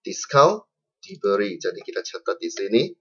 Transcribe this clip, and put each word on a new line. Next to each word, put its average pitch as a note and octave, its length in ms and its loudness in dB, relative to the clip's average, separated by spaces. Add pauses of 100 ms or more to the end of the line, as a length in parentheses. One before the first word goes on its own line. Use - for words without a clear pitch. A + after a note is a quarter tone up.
diskaun D3 640 2 (400)
diberi. G2 560 -2
Jadi, F2+ 240 -6
kita - 160 -8
catat - 400 -6
di E2+ 80 -6
sini G2 320 0 (200)